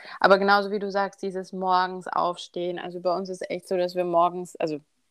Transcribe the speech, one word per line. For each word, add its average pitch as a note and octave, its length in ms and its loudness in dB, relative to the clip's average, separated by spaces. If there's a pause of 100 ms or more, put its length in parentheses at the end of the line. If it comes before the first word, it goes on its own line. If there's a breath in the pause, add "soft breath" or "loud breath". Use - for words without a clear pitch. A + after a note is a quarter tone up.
(200 loud breath)
Aber F#3+ 180 8
genauso G3 320 4
wie G#3 80 -2
du G3 120 -6
sagst, G3 320 -4
dieses F#3 300 -8
morgens F#3 540 0
aufstehen. F3 720 -2
Also F3 220 -8
bei F3 160 0
uns F#3 140 -6
ist - 200 -10
echt F3 160 -8
so, F#3+ 100 -2
dass F3+ 180 0
wir F3+ 100 -2
morgens, F3 520 0
also D3+ 240 -2 (300)